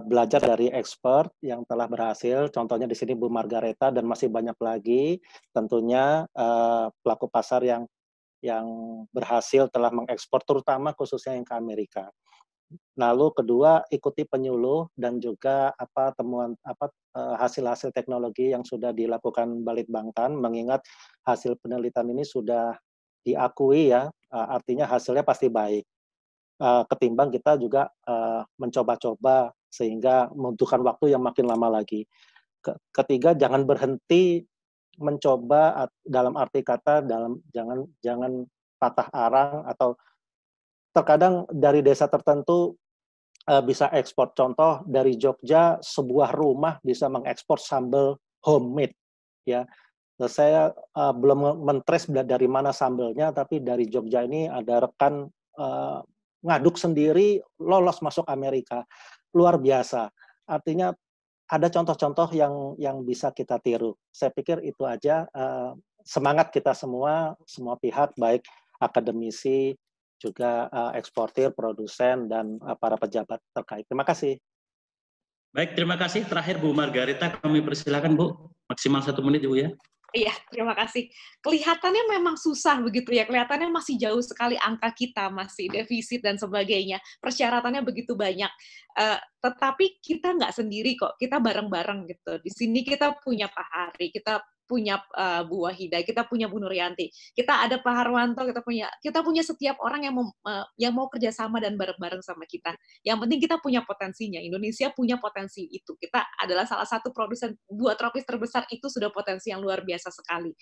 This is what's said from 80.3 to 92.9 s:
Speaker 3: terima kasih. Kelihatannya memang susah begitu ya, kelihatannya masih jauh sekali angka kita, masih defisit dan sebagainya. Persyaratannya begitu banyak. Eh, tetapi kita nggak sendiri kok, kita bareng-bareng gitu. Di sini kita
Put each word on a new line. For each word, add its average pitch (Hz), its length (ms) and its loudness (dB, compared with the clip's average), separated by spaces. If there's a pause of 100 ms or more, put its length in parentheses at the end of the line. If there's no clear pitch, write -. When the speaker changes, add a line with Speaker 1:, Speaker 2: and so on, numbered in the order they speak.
Speaker 3:
terima 226 320 -4
kasih. 233 320 -4 (320)
Kelihatannya 339 640 2
memang 349 320 0
susah 294 400 0
begitu 240 320 -2
ya, 220 160 2
kelihatannya 254 400 0
masih 330 320 -2
jauh 226 240 0
sekali 240 400 -4
angka 226 320 -2
kita, 240 320 -4
masih 190 400 -8
defisit 226 560 -6
dan 202 160 0
sebagainya. 196 640 -2 (160)
Persyaratannya 247 640 -2
begitu 240 320 -6
banyak. 196 360 -2 (440)
Eh, 214 240 0 (240)
tetapi 269 560 0
kita 349 400 -4
nggak 226 160 -2
sendiri 220 400 -4
kok, - 240 -4
kita 254 240 -2
bareng-bareng 196 640 -2
gitu. 165 320 -10
Di 170 160 -12
sini 233 320 -2
kita 285 400 0